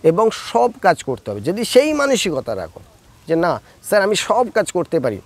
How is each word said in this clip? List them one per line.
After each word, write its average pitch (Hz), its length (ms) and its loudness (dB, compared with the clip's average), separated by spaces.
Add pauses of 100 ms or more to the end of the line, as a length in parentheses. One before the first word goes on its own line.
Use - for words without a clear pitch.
এবং 196 280 4
সব 240 400 -2 (120)
কাজ 180 200 2
করতে 120 280 -6
হবে। 104 100 -8
যদি 190 240 -4
সেই 294 280 4
মানসিকতা 202 640 -2
রাখো 87 240 -10 (480)
যে, 160 80 2
"না 165 240 0 (220)
স্যার, 202 200 2
আমি 196 140 0
সব 226 380 0
কাজ 214 180 0
করতে 165 280 -2
পারি" 110 260 -4